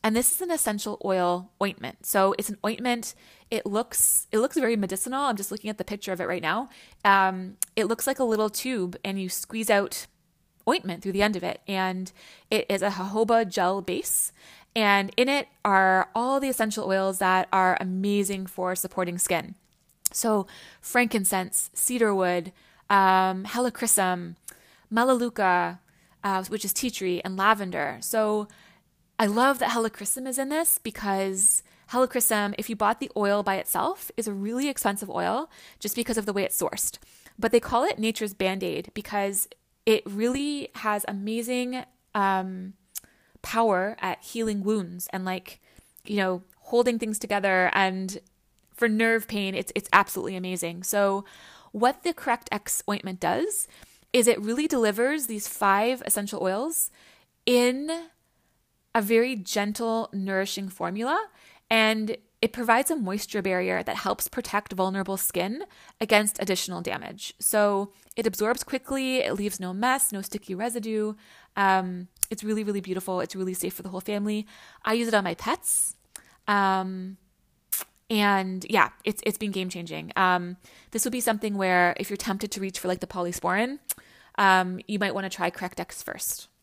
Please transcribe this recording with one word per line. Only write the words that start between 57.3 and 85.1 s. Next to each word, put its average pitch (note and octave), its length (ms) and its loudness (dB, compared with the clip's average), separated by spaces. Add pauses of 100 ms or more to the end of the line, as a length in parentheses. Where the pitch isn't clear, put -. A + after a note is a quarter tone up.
in B3 440 4 (1040)
a A3+ 80 2
very A#3 320 4
gentle, G#3+ 800 -2
nourishing G3 560 -2
formula, A3+ 580 -2 (420)
and A3 480 2 (240)
it A3+ 120 2
provides A#3+ 380 2
a D#4+ 60 0
moisture G#3 460 -4
barrier F#3 400 0
that - 140 -4
helps - 320 -2
protect - 440 -4
vulnerable F#3+ 440 -2
skin G3+ 480 -4 (360)
against G#3 400 2
additional F#3 400 -2
damage. - 600 -8
So G3+ 520 2 (220)
it A3+ 120 0
absorbs A3 360 0
quickly, C4 560 -2
it - 160 0
leaves G3+ 240 -4
no F3+ 140 -6
mess, B3+ 400 0
no G3 100 -6
sticky G3 320 -10
residue. G#3+ 600 -4 (420)
Um, F#3 500 2 (240)
it's G#3 140 -8
really, G#3+ 180 -2
really G3+ 180 -2
beautiful. F#3 400 -4
It's - 140 -6
really F#3 200 -4
safe F3+ 200 -4
for - 80 -14
the G3 60 -10
whole F#3 120 -8
family. G#3 460 -4 (380)
I A3 80 0
use A#3 160 0
it A3 60 0
on G3+ 100 4
my E3+ 100 -2
pets. - 640 -2 (500)
Um, F#3+ 720 0 (920)
and G3 580 2
yeah, F#3+ 220 4 (140)
it's, G#3 220 -4
it's G#3 120 -2
been G#3 120 -4
game-changing. E3+ 640 -6
Um, F3+ 420 2 (340)
this A3 140 -2
would A#3+ 80 -2
be B3 80 -2
something G#3+ 360 0
where F3+ 420 4
if - 120 -6
you're G3+ 60 -4
tempted G3+ 360 -4
to G3 80 -6
reach F#3+ 180 -6
for, - 80 -6
like, F#3 140 -2
the F#3 60 -6
polysporin, F#3 720 -2 (580)
um, F#3 500 4
you G#3 120 -2
might F#3+ 160 0